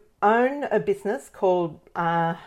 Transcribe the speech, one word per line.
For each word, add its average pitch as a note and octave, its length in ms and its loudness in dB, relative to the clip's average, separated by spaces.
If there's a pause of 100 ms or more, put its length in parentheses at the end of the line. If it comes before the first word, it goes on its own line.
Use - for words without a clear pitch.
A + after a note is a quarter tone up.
(200)
own B3 440 2
a - 140 0
business G#3 540 -4
called, F3 480 -2 (160)
uh, E3+ 380 0 (120)